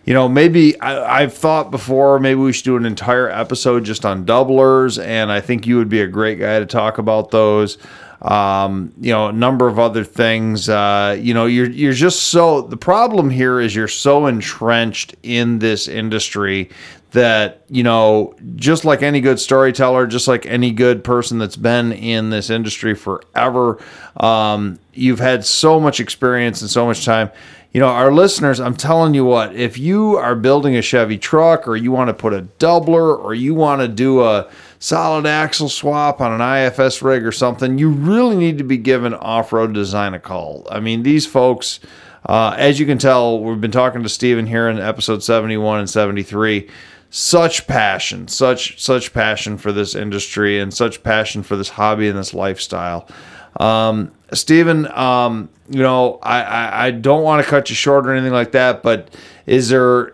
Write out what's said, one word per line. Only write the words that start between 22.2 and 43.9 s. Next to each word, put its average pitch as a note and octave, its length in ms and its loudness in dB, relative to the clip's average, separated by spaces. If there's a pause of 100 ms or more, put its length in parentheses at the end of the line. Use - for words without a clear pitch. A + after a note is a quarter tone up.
this G#2+ 200 -4
industry A2 440 -4
forever, A#2 840 -2 (380)
um, G#2+ 640 0 (160)
you've B2+ 260 0
had B2+ 240 0
so D#3+ 340 2
much D3 220 0
experience A#2+ 600 -2
and G#2 80 -8
so A#2+ 160 0
much A#2 180 -4
time. A2+ 260 0 (420)
You B2 80 0
know, C3 80 4
our B2+ 220 4
listeners, D3+ 480 4
I'm B2 160 -4
telling D#3+ 400 2
you C3+ 100 2
what, A2+ 300 0
if A#2+ 240 -4
you G3+ 380 2
are B2 180 -2
building C3+ 420 2
a A2+ 60 0
Chevy A2 360 0
truck D#3+ 500 2
or A2+ 80 -2
you A#2+ 160 -2
wanna B2+ 220 0
put A2 180 -2
a G2 100 -4 (160)
doubler E3 580 2
or G#2+ 180 -8
you C3 200 -2
wanna C#3+ 320 0
do B2 380 2
a G#2 260 0 (300)
solid D#3 440 -2
axle D3+ 440 -2
swap D3 520 -2
on A#2 120 -2
an A2+ 80 -4
I C3 200 0
F C3 200 0
S C3 200 0
rig C3 240 0
or A2+ 80 -2
something, B2+ 460 -2
you D#3 120 2
really G3+ 460 2
need E3 220 0
to C#3 60 -6
be C3 120 -2
giving A#2+ 380 0
Off-Road A2 580 -2
Design G2+ 420 -4
a F2 60 -12
call. D#2 480 -12
I G#2+ 120 -8
mean, A2+ 240 -4
these D3 220 2
folks, B2+ 520 0 (480)
uh, A2 320 0
as C#3 220 2
you D3+ 60 2
can C#3 120 0
tell, A#2+ 420 2
we've A2 200 -6
been A2 100 -4
talking B2 320 0